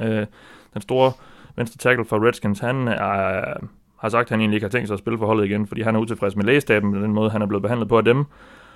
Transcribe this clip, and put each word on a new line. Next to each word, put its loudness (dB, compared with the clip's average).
Øh, -2
den -8
store 2
venstre -6
tackle 2
for 0
Redskins, 0
han -2
er -2
har -4
sagt, 0
at -20
han 0
egentlig 2
ikke -2
har -4
tænkt -2
sig -2
at -4
spille -4
for -2
holdet 2
igen, 0
fordi -8
han 0
er 2
utilfreds -2
med 0
lægestaben, 2
med -2
den -2
måde, 0
han -2
er -2
blevet -2
behandlet -2
på 4
af 2
dem. 4